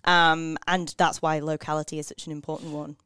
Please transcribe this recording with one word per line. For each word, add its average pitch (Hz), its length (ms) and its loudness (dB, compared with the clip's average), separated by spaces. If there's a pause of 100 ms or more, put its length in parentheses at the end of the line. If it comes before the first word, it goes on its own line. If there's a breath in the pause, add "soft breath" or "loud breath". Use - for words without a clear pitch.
Um, 165 520 4 (100)
and 180 320 -2
that's - 240 2
why 156 160 2
locality 151 640 -4
is 143 80 -8
such - 180 -14
an 160 60 -8
important 151 400 -8
one. 147 320 -10